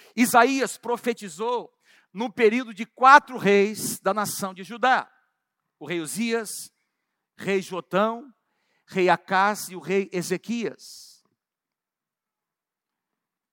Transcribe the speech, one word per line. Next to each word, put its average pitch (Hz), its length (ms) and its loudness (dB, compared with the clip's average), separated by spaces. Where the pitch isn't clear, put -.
Isaías 247 640 2
profetizou 226 960 -8
no 220 180 -6
período 233 420 2
de 202 140 -12
quatro 262 520 6
reis 202 600 0
da 190 160 -2
nação 196 400 -6
de 180 80 -18
Judá. 233 480 -2
O 147 60 -16
rei 170 120 -6
Uzias, 208 720 -6
rei 190 240 -4
Jotão, 220 720 -4
rei 180 220 0
Acás 190 640 0
e 185 60 -16
o 175 40 -16
rei 190 320 -2
Ezequias. 180 1120 -8